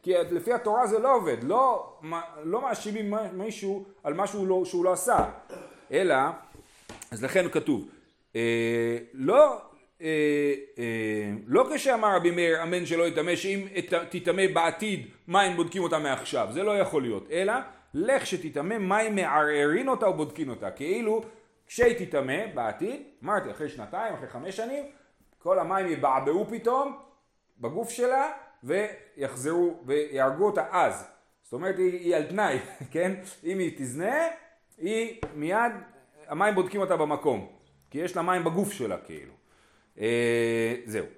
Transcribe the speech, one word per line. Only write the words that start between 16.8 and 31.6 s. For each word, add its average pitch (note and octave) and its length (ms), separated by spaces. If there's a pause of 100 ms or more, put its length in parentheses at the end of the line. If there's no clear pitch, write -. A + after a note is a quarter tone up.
להיות, G#2+ 280
אלא, F#3 220 (420)
"לך A#3 320
שתטמא, D#3+ 520
מים G#3 360
מערערין D3+ 760
אותה A3+ 200
ובודקין D#3 420
אותה", G2 200
כאילו, G#3+ 520 (440)
כשהיא A3+ 400
תטמא C#3+ 480
בעתיד, C#3 480 (220)
אמרתי, F#3 260
אחרי D3 180
שנתיים, F3 460
אחרי C3+ 140
חמש F3+ 280
שנים, C4+ 280 (540)
כל F#3 200
המים F#3 280
יבעבעו C#3+ 640
פתאום B3 480 (600)
בגוף E3+ 300
שלה, C4 400 (340)
ויחזרו, E3 1200
ויהרגו C#3+ 600
אותה G3+ 240
אז. D3 360 (360)
זאת - 100
אומרת, F3+ 260